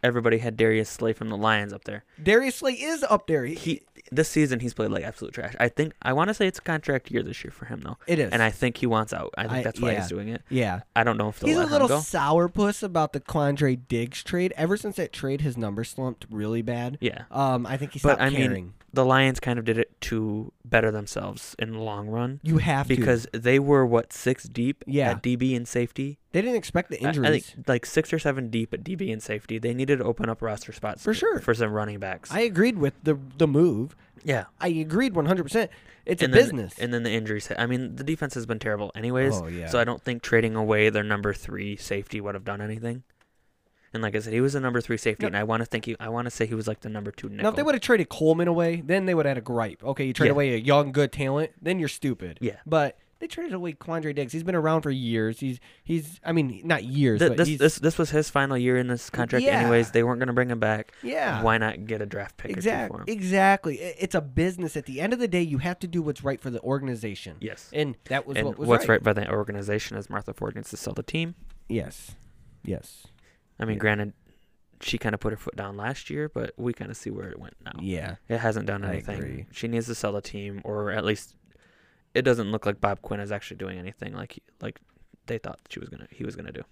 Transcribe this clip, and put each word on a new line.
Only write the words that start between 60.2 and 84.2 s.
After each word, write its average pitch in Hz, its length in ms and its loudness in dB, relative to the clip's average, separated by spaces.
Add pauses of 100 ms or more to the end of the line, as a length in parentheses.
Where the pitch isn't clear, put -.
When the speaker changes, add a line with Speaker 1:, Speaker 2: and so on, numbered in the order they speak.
Speaker 1:
gonna 127 140 0
bring 123 160 4
him 117 100 0
back. 110 320 2 (100)
Speaker 2:
Yeah. 240 400 -2
Speaker 1:
Why 113 140 6
not 107 300 0
get 107 160 -4
a 104 40 -4
draft 101 300 -8
pick - 140 -10
or - 40 -4
two 185 40 -6
Speaker 2:
Exact-, 226 340 -2
Speaker 1:
for - 80 -10
him? - 80 -12
Speaker 2:
exactly. 190 720 2
I, 175 160 -8
it's 185 160 -4
a 175 60 4
business. 160 560 -2
At 143 80 -6
the 135 160 -8
end 208 140 0
of 240 40 -4
the 240 100 0
day, 175 140 2
you 147 160 0
have 175 220 -4
to 185 80 -6
do 170 140 -2
what's 147 200 -4
right 135 180 -4
for 131 100 -8
the 117 100 -6
organization. 117 800 -4
Speaker 1:
Yes. - 320 -12
Speaker 2:
And 143 240 -2 (140)
that 135 160 -2
was 139 100 -6
Speaker 1:
And 110 120 0
Speaker 2:
what 107 100 -6
was 131 100 -2
Speaker 1:
what's 117 140 8
Speaker 2:
right. 110 140 4
Speaker 1:
right - 60 2
by 104 120 4
the 101 180 -2
organization 104 640 -4
is 101 140 -10
Martha 104 240 -8
Ford 101 200 -6
needs 110 160 -12
to 107 60 -12
sell - 160 -8
the - 100 -6
team. 165 320 -4 (360)
Speaker 2:
Yes. - 440 -6 (480)
Yes. - 440 -10 (540)
Speaker 1:
I 113 40 -2
mean, 110 100 -2
Speaker 2:
Yeah. 101 60 -4
Speaker 1:
granted, 104 320 0 (680)
she - 180 -4
kinda 104 200 -2
put 107 140 -2
her - 40 -6
foot - 200 -10
down 101 200 -10
last 117 320 -8
year, 147 200 -4
but 117 280 -6
we 120 160 -4
kinda 104 220 -10
see - 160 -10
where - 180 -8
it - 120 -14
went - 240 -18
now. - 160 -14
Speaker 2:
Yeah. 90 340 -6 (140)
Speaker 1:
It 117 100 -2
hasn't 110 280 0
done 101 180 -4
Speaker 2:
I 98 80 -4
Speaker 1:
anything. 98 260 -6
Speaker 2:
agree. 67 320 -10
Speaker 1:
She - 160 -10
needs 117 200 -4
to 117 100 -8
sell 104 160 -4
the 101 80 -4
team, 101 420 -12
or 104 300 -4
at 107 120 -4
least 104 300 -2 (800)
it 127 80 2
doesn't 117 300 2
look 110 140 -4
like 104 140 -2
Bob 101 220 -2
Quinn 104 160 -8
is 101 140 -8
actually 101 240 -10
doing 95 200 -10
anything 95 380 -12
like 98 180 -12